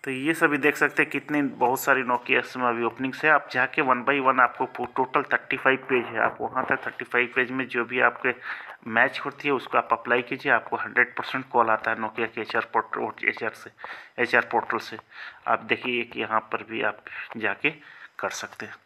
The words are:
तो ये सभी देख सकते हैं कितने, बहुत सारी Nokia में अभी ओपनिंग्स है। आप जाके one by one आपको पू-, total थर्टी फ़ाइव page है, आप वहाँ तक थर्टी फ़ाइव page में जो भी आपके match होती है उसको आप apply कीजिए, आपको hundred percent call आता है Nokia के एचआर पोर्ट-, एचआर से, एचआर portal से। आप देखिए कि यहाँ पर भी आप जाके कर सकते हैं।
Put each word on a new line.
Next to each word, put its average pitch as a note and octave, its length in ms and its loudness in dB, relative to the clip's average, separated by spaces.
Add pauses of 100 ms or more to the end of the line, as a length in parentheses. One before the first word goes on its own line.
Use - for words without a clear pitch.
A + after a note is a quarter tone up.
तो C#3 60 -6
ये C3+ 240 -2
सभी D3 240 4
देख C#3+ 180 2
सकते D3+ 260 2
हैं D3+ 80 2
कितने, D3 320 -2
बहुत B2+ 380 2
सारी B2+ 220 4
Nokia B2 540 0
में B2+ 100 0
अभी A#2 180 0
ओपनिंग्स B2+ 400 -4
है। D#3 60 6
आप D3 220 4
जाके B2+ 300 0
one B2 220 2
by C#3 160 2
one C3 200 4
आपको B2 260 4
पू-, B2 300 -8
total C3 260 0
थर्टी - 340 -2
फ़ाइव C3 320 2
page B2 180 2
है, A#2 120 -6
आप A2+ 220 2
वहाँ B2 260 -2
तक C3+ 200 -2
थर्टी A#2 180 -10
फ़ाइव A#2+ 320 0
page B2 140 2
में C3 180 -4
जो A#2+ 160 -2
भी B2 160 -2
आपके A#2+ 340 2 (520)
match A#2+ 380 2
होती C#3+ 240 -4
है C#3+ 60 4
उसको B2 240 0
आप A2+ 140 0
apply A#2+ 300 2
कीजिए, C3+ 300 -2
आपको A#2 240 2
hundred A#2+ 400 0
percent C3 320 -6
call A2+ 220 4
आता A2 200 2
है A2 60 0
Nokia A2 380 -4
के A#2 60 -6
एचआर A2+ 360 -2
पोर्ट-, A2 480 -4
एचआर A2 260 0
से, - 200 -18 (520)
एचआर A#2 300 2
portal A2+ 260 0
से। G#2+ 200 -10 (500)
आप A2+ 120 2
देखिए A#2+ 440 -2
कि A#2+ 160 -10
यहाँ A2 200 0
पर A2 220 -8
भी G#2+ 200 -8
आप G#2+ 220 -4 (320)
जाके G#2+ 340 -2 (480)
कर G2 120 -4
सकते - 360 -12
हैं। - 80 -16 (120)